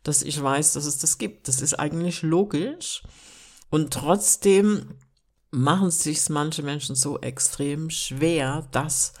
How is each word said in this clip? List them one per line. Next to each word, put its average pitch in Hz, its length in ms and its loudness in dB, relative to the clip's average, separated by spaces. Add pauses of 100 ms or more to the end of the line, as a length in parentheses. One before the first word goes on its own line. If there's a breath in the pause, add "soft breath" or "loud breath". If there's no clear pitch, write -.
dass - 180 0
ich 143 200 -4
weiß, 139 320 2
dass 147 120 -4
es 147 120 -4
das - 200 0
gibt. - 300 -6
Das 131 140 0
ist 120 140 0
eigentlich 165 460 -2
logisch. 190 840 0 (640 loud breath)
Und 151 240 0
trotzdem 196 1000 2 (560)
machen 165 400 2
sich's - 380 0
manche 151 340 -2
Menschen 143 320 -6
so 143 240 0
extrem 143 720 -2
schwer, 147 840 -2
das, - 480 -2